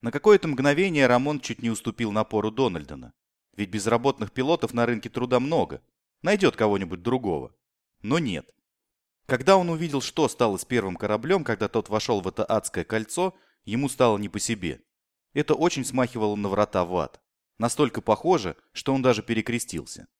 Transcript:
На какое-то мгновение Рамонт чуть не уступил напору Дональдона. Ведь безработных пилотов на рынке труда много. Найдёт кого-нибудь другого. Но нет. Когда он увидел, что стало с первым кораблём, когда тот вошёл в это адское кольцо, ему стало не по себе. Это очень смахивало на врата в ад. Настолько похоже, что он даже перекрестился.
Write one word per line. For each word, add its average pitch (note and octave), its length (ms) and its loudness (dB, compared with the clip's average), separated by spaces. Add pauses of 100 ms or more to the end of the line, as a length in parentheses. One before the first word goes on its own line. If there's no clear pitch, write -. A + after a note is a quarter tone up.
На A3+ 100 -6
какое-то G3 360 6
мгновение C#3+ 580 2
Рамонт B2+ 360 2
чуть - 200 -10
не A#2 80 0
уступил A2 420 -4
напору G#2+ 380 0
Дональдона. D#2 640 -4 (440)
Ведь G2+ 140 -4
безработных A2+ 640 0
пилотов C3 420 0
на A#2 120 2
рынке A#2 220 -4
труда B2 320 0
много. C3 420 -4 (400)
Найдёт F#3+ 340 2
кого-нибудь F#2+ 460 0
другого. F#2+ 520 -2 (480)
Но B2+ 160 0
нет. G#2 360 -6 (720)
Когда C3 300 4
он F3+ 140 2
увидел, D#3 300 -2
что D3 280 0
стало A2 280 2
с - 80 -8
первым G2 320 -2
кораблём, C3 480 0
когда G#2+ 240 -2
тот - 200 -2
вошёл G#2+ 320 0
в F#2 80 -4
это F#2+ 160 -4
адское G2 400 -2
кольцо, E3+ 520 -4 (280)
ему C3 260 -2
стало A#2 280 4
не G#2 120 -6
по - 80 -6
себе. F2+ 420 -4 (540)
Это D3 200 2
очень D3+ 300 0
смахивало A#2+ 500 -2
на G2+ 140 -4
врата G2 380 2
в F2+ 100 -4
ад. D2+ 240 -4 (380)
Настолько A#2+ 420 -2
похоже, A2 560 0 (160)
что - 220 -4
он C3+ 80 -2
даже A#2+ 200 4
перекрестился. A2 840 -6 (120)